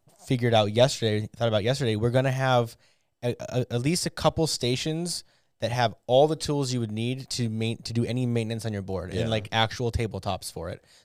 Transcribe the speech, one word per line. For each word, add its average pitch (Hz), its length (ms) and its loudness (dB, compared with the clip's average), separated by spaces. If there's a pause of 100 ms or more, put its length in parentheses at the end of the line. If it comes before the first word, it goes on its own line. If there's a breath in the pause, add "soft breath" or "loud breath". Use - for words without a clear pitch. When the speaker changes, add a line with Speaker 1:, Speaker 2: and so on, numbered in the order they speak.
(260)
Speaker 1:
figured 123 280 2
out 104 180 4
yesterday, 110 640 2
thought 117 120 2
about 107 160 2
yesterday. 123 320 0
We're 117 140 0
gonna 127 220 2
have 127 440 2 (460)
a, 123 180 0
a, - 320 -2
at 120 80 0
least 151 260 0
a 170 40 -6
couple 160 360 0
stations 156 760 -4 (360)
that 110 120 -2
have 120 220 0 (120)
all 135 220 6
the 156 80 -2
tools 143 360 -2
you 127 80 0
would 110 120 -4
need 123 380 -4
to 120 180 -2
main-, 110 360 -2
to 113 100 -8
do 117 100 2
any 123 220 0
maintenance 117 400 -2
on 110 80 -4
your 101 80 -4
board 92 320 -6
Speaker 2:
Yeah. 92 80 0
Speaker 1:
and, 113 80 -2
like, 107 220 -2
actual 113 380 0
tabletops 98 600 -4
for 82 160 -8
it. - 160 -12 (200 soft breath)